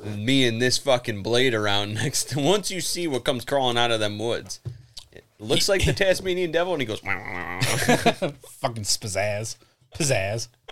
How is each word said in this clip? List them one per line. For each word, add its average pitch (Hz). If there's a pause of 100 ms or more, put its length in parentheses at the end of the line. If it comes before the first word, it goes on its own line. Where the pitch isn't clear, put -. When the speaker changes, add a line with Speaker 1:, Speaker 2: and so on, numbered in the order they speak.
Speaker 1:
me 117
and 113
this 127
fucking 120
blade 120
around 104
<laughs> 107
next -
to, 131
once 170
you 185
see 175
what 131
comes 127
crawling 127
out 120
of 113
them 104
woods. 104 (520)
It - (160)
looks 123
Speaker 2:
He 202
Speaker 1:
like 185
the 147
Tasmanian 185
devil, 175
and 147
he 120
goes, 107
"Wah, 95
wah, 90
wah, -
wah." 156
Speaker 2:
<laughs> - (100)
Fucking 113
spazazz. 104 (420)
Pizzazz. 113 (220)